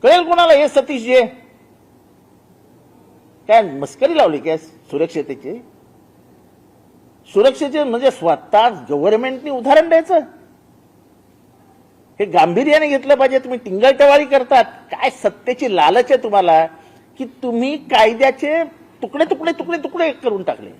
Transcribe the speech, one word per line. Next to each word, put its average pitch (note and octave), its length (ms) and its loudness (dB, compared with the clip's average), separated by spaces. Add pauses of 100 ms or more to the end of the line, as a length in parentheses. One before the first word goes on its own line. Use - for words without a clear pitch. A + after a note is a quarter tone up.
कळेल F4 200 4
कोणाला E4+ 300 2
ए C#4+ 160 4
सतीश C4+ 340 -2
जे? B3 240 2 (2250)
काय A3 140 4
मस्करी E3+ 540 -4
लावली F3 220 0
काय D#3+ 200 -4
सुरक्षतेची? D3+ 1000 -10 (1700)
सुरक्षेचे C4+ 580 0
म्हणजे B3 260 0
स्वतः G#3 580 0 (220)
गव्हर्नमेंटने A#3 600 -2
उदाहरण C#4 380 2
द्यायचं. E4 300 2 (2000)
हे G#3 40 -2
गांभीर्याने G#3+ 640 0
घेतलं C4+ 260 0
पाहिजे. C4 240 0
तुम्ही B3+ 200 -8
टिंगलटवारी C4+ 680 2
करतात, C4 400 2
काय - 460 -8
सत्तेची A#3+ 680 -6
लालच G3 360 2
आहे B3 100 2
तुम्हाला F3+ 440 2 (520)
की C4 60 -10
तुम्ही B3 520 -6
कायद्याचे C4+ 880 0 (380)
तुकडे D4+ 220 -2
तुकडे D#4+ 280 -6
तुकडे E4+ 260 -8
तुकडे D#4+ 340 -6
करून G#3+ 300 -6
टाकले. A2 380 -10